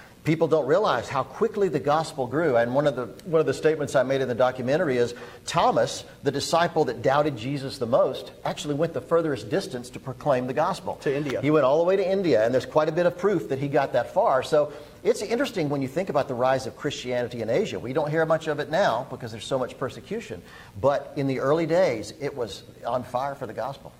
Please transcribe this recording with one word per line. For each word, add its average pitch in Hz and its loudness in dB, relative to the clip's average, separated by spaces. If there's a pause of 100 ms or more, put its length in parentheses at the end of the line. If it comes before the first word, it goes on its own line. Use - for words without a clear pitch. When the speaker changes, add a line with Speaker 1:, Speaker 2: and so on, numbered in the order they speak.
(240)
Speaker 1:
People 160 2
don't 147 2
realize 147 2
how 131 -2
quickly 202 0
the 143 -2
gospel 143 0
grew. 139 2
And 120 2
one 147 2
of 135 2
the, 120 -4 (180)
one 165 2
of 147 0
the 139 0
statements 151 0
I 127 6
made 135 0
in 127 0
the 120 -2
documentary 127 2
is 120 2 (320)
Thomas, 175 2 (180)
the 135 0
disciple 165 2
that 117 -4
doubted 143 2
Jesus 131 -6
the 117 -2
most, 135 2 (140)
actually 147 -4
went 165 0
the - -4
furthest 160 0
distance 151 -4
to - -12
proclaim 127 0
the 120 -4
gospel. 160 -2
Speaker 2:
To 147 -2
India. 135 -2
Speaker 1:
He 135 2
went 151 6
all 139 4
the 170 4
way 190 4
to 190 0
India, 170 4
and 123 2
there's 123 2
quite 156 2
a 160 0
bit 175 2
of 175 0
proof 190 0
that 131 -2
he 143 -2
got 139 2
that 120 0
far. 156 4
So 147 2 (300)
it's 214 2
interesting 208 -2
when 139 -2
you 127 -2
think 180 -2
about 131 0
the 131 -4
rise 127 2
of - -12
Christianity 123 -4
in 107 -2
Asia. 123 0
We 120 -6
don't 147 -2
hear 160 0
much 160 0
of 147 -2
it 143 -6
now 143 0
because 120 -10
there's 110 -12
so 135 -2
much 123 -4
persecution. 139 -8 (400)
But 135 0
in 139 0
the 131 -2
early 156 2
days, 151 2
it 135 -6
was 117 -6 (240)
on 123 0
fire 135 -4
for 131 -10
the 107 -12
gospel. 123 -8